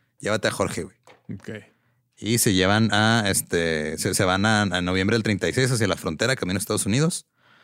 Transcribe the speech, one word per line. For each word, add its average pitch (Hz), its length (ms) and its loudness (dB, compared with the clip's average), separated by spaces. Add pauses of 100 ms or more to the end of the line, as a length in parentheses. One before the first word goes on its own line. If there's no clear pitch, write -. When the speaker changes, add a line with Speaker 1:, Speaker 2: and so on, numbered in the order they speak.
(200)
Speaker 1:
Llévate 107 280 -2
a 104 40 -2
Jorge, 90 320 -2
güey". - 120 -16 (380)
Speaker 2:
Ok. - 160 -14 (680)
Speaker 1:
Y 113 200 0
se 110 160 2
llevan 101 400 4
a, 107 340 2
este, 82 680 -2
se, 98 160 -2
se 101 100 0
van 95 220 2
a, 107 160 2
a 92 200 0
noviembre 95 340 0
del 110 80 0
treinta 92 260 0
y 82 40 -2
seis 127 180 0
hacia 113 160 0
la 87 100 0
frontera, 110 380 -2
camino 92 220 -4
a 98 40 -6
Estados - 240 -4
Unidos. 143 400 0 (380)